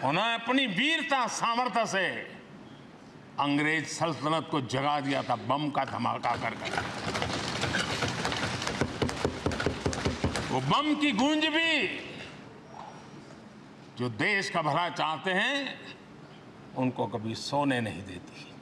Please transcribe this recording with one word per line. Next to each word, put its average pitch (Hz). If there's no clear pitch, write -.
उन्होंने 190
अपनी 262
वीरता, 269
सामर्थ्य 226
से 185
अंग्रेज 147
सल्तनत 151
को 151
जगा 139
दिया 139
था 120
बम 135
का 135
धमाका 117
कर 113
कर। -
वो 131
बम 247
की 294
गूंज 302
भी 311
जो 123
देश 180
का 170
भला 156
चाहते 156
हैं, 254
उनको 127
कभी 110
सोने 139
नहीं 98
देती। 92